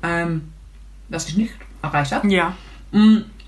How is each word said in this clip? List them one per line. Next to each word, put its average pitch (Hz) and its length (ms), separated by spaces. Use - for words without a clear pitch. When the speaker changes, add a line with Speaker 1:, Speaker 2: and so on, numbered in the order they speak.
Speaker 1:
ähm, 170 500
was 160 180
ich 156 100
nicht 220 160
erreicht 143 300
habe. 277 180
Speaker 2:
Ja. 180 240
Speaker 1:
Mm, 214 260